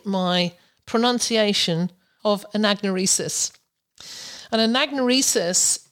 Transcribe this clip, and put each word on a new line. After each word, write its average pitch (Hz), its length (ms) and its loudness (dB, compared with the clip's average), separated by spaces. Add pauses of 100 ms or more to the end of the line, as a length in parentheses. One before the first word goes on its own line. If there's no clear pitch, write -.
my 180 480 0 (320)
pronunciation 220 1040 0 (320)
of 208 300 0
anagnoresis. 196 1000 0 (1000)
An 226 80 0
anagnoresis 247 1300 0